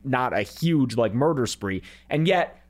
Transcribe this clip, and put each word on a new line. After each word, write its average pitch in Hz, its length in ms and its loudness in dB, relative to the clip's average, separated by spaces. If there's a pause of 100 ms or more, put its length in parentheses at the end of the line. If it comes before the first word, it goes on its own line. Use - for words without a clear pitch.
not 127 260 0
a 98 120 0
huge, 139 520 0
like, 113 180 2
murder 135 340 0
spree. 95 340 -6 (300)
And 151 160 2
yet, 180 420 0